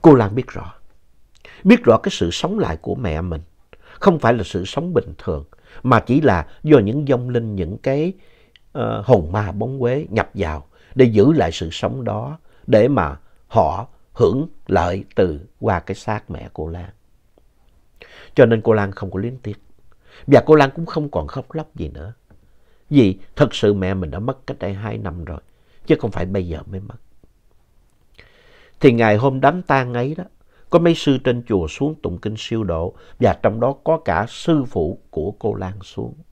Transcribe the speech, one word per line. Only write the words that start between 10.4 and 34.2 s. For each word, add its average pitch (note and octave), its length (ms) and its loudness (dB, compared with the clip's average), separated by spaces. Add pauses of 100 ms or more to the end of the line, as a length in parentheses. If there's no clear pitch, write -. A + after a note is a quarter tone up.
để B2+ 100 6
giữ A2+ 280 4
lại F#2 200 2
sự E2 180 -8
sống A2+ 340 -6
đó, A2 340 -8 (280)
để A2 220 6
mà D#2+ 280 0 (320)
họ F#2 380 0 (260)
hưởng B2+ 360 2 (180)
lợi F2+ 380 0 (100)
từ E2+ 260 0 (200)
qua F#2 200 -2
cái G2 140 -10
xác - 360 -10
mẹ - 220 -14
cô D#2+ 160 -10
Lan. F2 220 -12 (1400)
Cho C3 120 8
nên A2+ 140 2
cô A2+ 120 2
Lan G2+ 200 0
không F#2+ 180 -10
có F#2 100 -6
luyến B2 180 -8
tiếc. G#2 200 -12 (680)
Và C3 200 8
cô D#3 80 8
Lan C#3 200 4
cũng E3 120 -8
không D3 240 -6
còn D2+ 160 -4
khóc - 260 -12
lóc D#3 240 -12
gì D#2 120 -8
nữa. D2 260 -14 (760)
Vì A2 280 4 (180)
thật - 180 2
sự G#2 200 2
mẹ F#2+ 200 -2
mình F2+ 160 -6
đã - 80 -10
mất A#2+ 280 -8
cách - 120 -10
đây G2 160 -8
hai A2 240 -10
năm F2 260 -10
rồi, D2+ 160 -12 (460)
chứ D#3+ 140 6
không A2 100 -4
phải F#2 160 -6
bây F#2 220 -4
giờ D2+ 180 -10
mới F#2+ 140 -12
mất. G#2 160 -18 (1800)
Thì C#3 120 8
ngày A2+ 240 4
hôm C3 240 0
đám E3+ 220 2
tang B2+ 320 0
ấy C3 200 -4
đó, F3+ 100 -12 (460)
có - 80 4
mấy E3+ 160 4
sư C#3 300 0
trên B2 220 0
chùa F#2 220 -2
xuống D3 340 -4
tụng E2+ 160 -8
kinh G#2+ 200 -8
siêu A2+ 260 -6
độ, E2+ 300 -6 (260)
và G#2+ 220 2
trong A2 180 0
đó C3 140 0 (100)
có D#3+ 200 0
cả F#2 240 -2